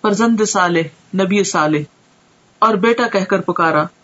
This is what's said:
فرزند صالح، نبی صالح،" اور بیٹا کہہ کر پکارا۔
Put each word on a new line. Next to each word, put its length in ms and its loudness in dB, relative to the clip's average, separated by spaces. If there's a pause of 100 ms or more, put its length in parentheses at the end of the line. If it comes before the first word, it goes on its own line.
فرزند 460 0
صالح، 680 -2
نبی 280 0
صالح،" 360 0 (800)
اور 160 4
بیٹا 320 0
کہہ 180 -2
کر 160 -2
پکارا۔ 420 0 (200)